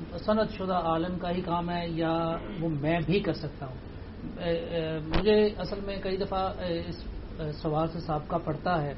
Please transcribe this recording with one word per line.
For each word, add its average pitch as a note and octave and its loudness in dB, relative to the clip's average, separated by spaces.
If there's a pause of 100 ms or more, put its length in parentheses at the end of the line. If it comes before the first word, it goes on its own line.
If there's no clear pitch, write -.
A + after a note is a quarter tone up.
(260)
سند G#3+ 4
شدہ F#3 -2
عالم E3+ 2
کا F3 -2
ہی F#3 0
کام F3 0
ہے E3+ 0
یا E3 2 (300)
وہ E3 0 (120)
میں E3 4
بھی F3 4
کر F3+ 2
سکتا - -6
ہوں؟ C3 -8 (680)
اے، E3+ 2
اے، D#3+ -2
مجھے G#3 6 (120)
اصل F#3 -4
میں G3 -4
کئی F#3+ 0
دفعہ، F#3+ 0 (100)
اے، E3+ -2
اس، E3 -6 (440)
اے، D3+ -2
سوال D#3 0
سے E3 -6
سابقہ D3+ -2 (100)
پڑتا D#3 0
ہے C#3+ -2